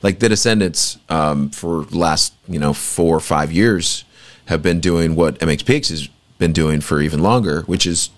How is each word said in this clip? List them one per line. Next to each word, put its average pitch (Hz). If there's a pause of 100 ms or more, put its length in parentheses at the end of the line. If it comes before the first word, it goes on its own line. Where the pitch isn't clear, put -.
like, -
the 117
Descendants, 107 (120)
um, 76
for 82
last, 82 (160)
you 82
know, 73
four 82
or 78
five 76
years 95 (420)
have 80
been 85
doing 82
what 80
M 80
X 73
P 127
X 147
has 76 (300)
been 85
doing 78
for 73
even 76
longer, 92
which 87
is 85